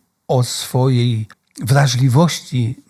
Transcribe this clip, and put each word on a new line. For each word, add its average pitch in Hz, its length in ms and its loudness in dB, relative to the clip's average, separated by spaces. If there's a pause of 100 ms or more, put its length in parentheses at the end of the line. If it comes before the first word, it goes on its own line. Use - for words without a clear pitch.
(280)
o 127 160 0
swojej 120 840 -2 (340)
wrażliwości 127 1300 0